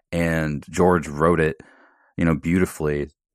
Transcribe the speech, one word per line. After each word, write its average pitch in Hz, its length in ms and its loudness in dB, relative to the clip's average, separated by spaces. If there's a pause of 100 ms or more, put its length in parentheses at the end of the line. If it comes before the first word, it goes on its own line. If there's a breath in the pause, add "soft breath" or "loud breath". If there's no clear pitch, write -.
(120 soft breath)
And 80 580 -2
George 87 380 2
wrote 80 320 2
it, 78 160 0 (600 soft breath)
you 87 80 -2
know, 82 100 2
beautifully 76 760 -2 (240)